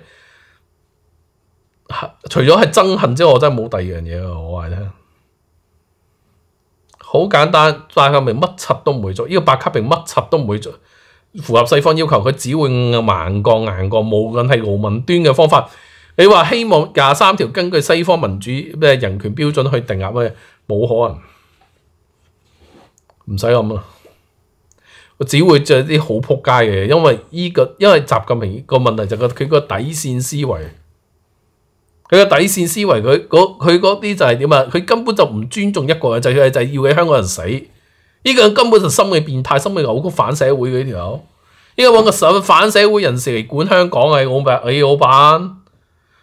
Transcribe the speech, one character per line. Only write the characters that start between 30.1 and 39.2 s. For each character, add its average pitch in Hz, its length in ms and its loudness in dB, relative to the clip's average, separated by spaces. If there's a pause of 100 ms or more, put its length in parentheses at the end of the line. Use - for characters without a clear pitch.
思 127 140 -8
維， 143 100 -6 (1600)
佢 - 0 -
個 196 160 6
底 196 100 2 (120)
線 180 200 -2
思 185 120 -6
維， 165 220 0
佢 139 260 0
嗰， 185 300 2
佢 175 220 2
嗰 196 220 0
啲 208 140 -6
就 139 100 0
係 120 140 2
點 147 140 0
啊？ 131 160 2
佢 175 140 -4
根 233 220 -2
本 220 100 -4
就 196 80 2
唔 110 240 -6
尊 202 240 -4
重 151 160 -4
一 156 60 2
國 120 260 -2
嘅 117 40 -4
制 127 100 0
度， 139 160 4
就 131 120 -2
係 131 100 -4
要 139 180 0
你 147 60 2
香 170 120 0
港 147 80 2
人 110 80 2
死。 90 240 -8
呢 - 840 -8
個 247 80 4
人 208 120 4
根 240 160 0
本 214 120 6
就 170 80 -2
心 196 240 0
理 160 80 2